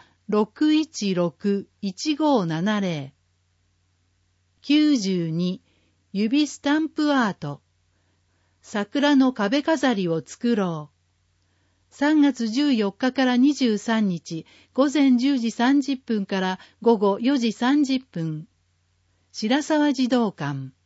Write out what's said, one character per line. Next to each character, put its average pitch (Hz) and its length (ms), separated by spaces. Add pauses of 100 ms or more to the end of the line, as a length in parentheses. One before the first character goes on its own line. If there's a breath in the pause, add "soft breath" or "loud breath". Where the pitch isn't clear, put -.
(280 soft breath)
六 220 460
一 247 400
六 180 540 (120)
一 269 360
五 277 280
七 180 360
零。 156 320 (1500)
九 302 360
十 185 340
二、 180 320 (500)
指 226 340
ス - 120
タ 285 200
ン 311 100
プ 294 260
ア 233 160
ー 170 40
ト。 - 280 (1000)
桜 269 540
の 262 180
壁 247 300
飾 277 320
り 190 140
を 165 180
作 240 300
ろ 165 360
う。 - 40 (920)
三 302 320
月 262 280
十 277 240
四 214 180
日 254 220
か 262 120
ら 247 120
二 269 180
十 226 240
三 220 300
日、 165 360 (300 soft breath)
午 277 180
前 269 260
十 269 200
時 226 140
三 269 280
十 269 160
分 214 300
か 196 140
ら 185 180 (240 soft breath)
午 226 160
後 202 220
四 269 180
時 226 140
三 277 320
十 262 160
分。 160 480 (840)
白 247 320
沢 294 300
児 254 160
童 233 240
館。 139 400 (140)